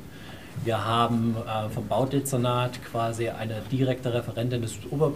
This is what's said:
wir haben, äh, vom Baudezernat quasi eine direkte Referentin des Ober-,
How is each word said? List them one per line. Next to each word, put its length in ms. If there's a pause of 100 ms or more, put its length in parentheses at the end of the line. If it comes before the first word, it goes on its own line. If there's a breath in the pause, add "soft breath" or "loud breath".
(640 loud breath)
wir 200
haben, 520
äh, 340
vom 180
Baudezernat 960
quasi 440
eine 320 (100)
direkte 440
Referentin 480
des 160 (120)
Ober-, 260